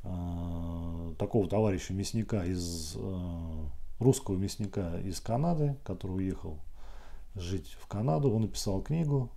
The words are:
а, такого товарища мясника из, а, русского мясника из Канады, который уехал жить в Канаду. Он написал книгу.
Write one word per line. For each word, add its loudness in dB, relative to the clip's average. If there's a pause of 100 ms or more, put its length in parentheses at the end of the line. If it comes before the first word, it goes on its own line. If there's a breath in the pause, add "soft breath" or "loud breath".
а, -2
такого 4
товарища 4
мясника 0
из, -2
а, -2 (320)
русского 6
мясника -2
из -2
Канады, 2
который -4
уехал -2 (760 loud breath)
жить -4
в -12
Канаду. 4
Он 4
написал 0
книгу. 2